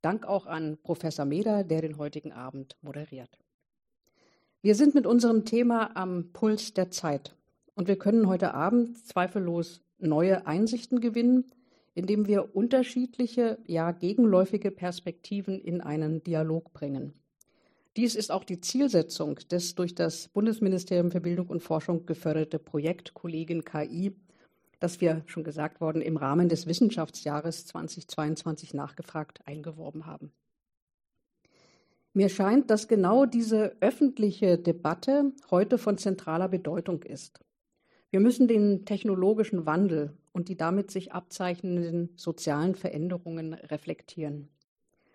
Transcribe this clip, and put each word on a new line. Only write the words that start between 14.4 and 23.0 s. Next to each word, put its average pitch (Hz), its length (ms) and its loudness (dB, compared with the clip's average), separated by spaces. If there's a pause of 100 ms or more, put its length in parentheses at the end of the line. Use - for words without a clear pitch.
Perspektiven 190 880 -8
in 170 220 -6
einen 156 420 -4
Dialog 160 500 -2
bringen. 139 400 -8 (840)
Dies 226 160 0
ist 214 180 -6
auch 185 120 -4
die 180 180 -8
Zielsetzung 175 800 0 (100)
des 175 240 -4
durch 175 220 -4
das 165 320 -4
Bundesministerium 185 840 0
für 175 120 -2
Bildung 175 260 -2
und 165 160 -6
Forschung 170 420 -2
geförderte 156 540 -2
Projekt - 560 -6